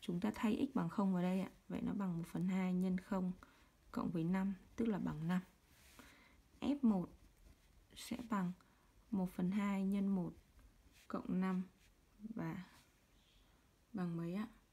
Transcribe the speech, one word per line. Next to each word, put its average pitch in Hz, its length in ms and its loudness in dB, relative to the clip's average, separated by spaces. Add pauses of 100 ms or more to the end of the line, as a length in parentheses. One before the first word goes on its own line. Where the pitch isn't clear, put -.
chúng 175 200 -2
ta 214 140 2
thay - 380 2
x - 40 0
bằng 170 120 2
không 190 240 2
vào 180 100 2
đây 185 180 2
ạ. - 100 -4 (180)
Vậy - 140 -4
nó - 100 0
bằng 190 260 0
một 170 80 -2
phần 170 220 -2
hai 185 260 2
nhân 185 240 2
không 185 340 -2 (600)
cộng - 180 -2
với 165 140 0
năm, 190 300 0 (220)
tức 233 80 0
là 214 140 2
bằng 156 300 -2
năm. 185 120 2 (1200)
F 285 220 2
một 196 280 4 (840)
sẽ - 200 -10 (140)
bằng 185 220 0 (580)
một 190 200 0
phần 180 200 0
hai 196 340 2
nhân 196 240 2
một 180 240 0 (760)
cộng - 320 0
năm 185 220 2 (720)
và 180 300 -4 (1300)
bằng 175 240 -2
mấy 170 180 -4
ạ? 214 140 -4 (240)